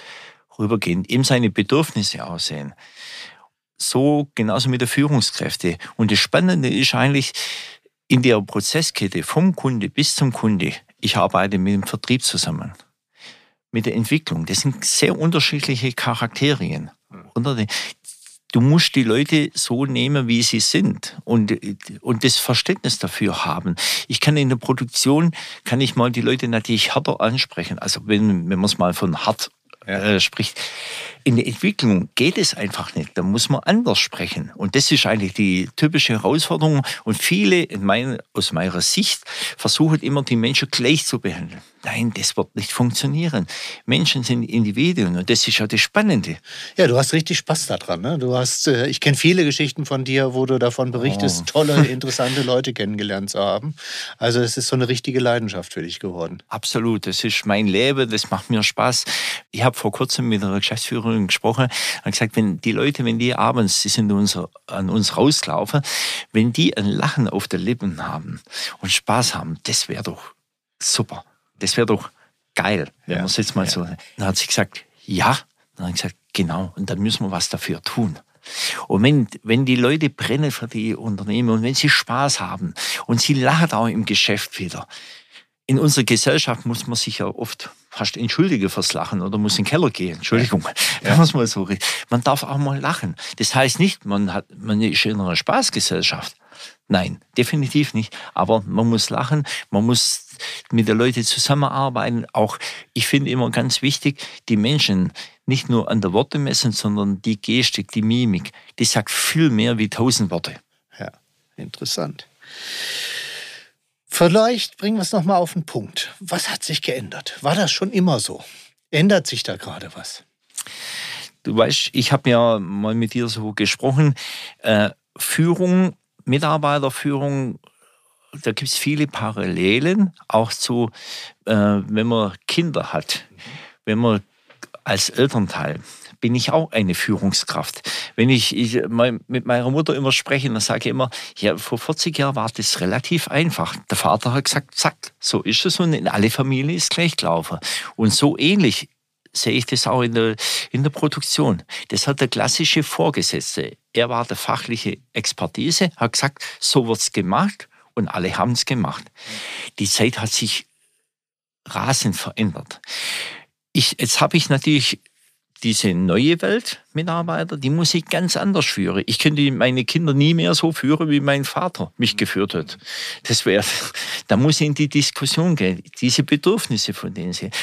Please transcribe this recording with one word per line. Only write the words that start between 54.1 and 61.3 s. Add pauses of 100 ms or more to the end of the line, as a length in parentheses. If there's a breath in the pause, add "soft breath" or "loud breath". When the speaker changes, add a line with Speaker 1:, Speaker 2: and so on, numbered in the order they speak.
Speaker 2:
Also
es
ist
so
eine
richtige
Leidenschaft
für
dich
geworden.
Speaker 1:
Absolut,
das
ist
mein
Leben,
das
macht
mir
Spaß. (480 loud breath)
Ich
hab
vor
kurzem
mit
einer
Geschäftsführerin
gesprochen (360 loud breath)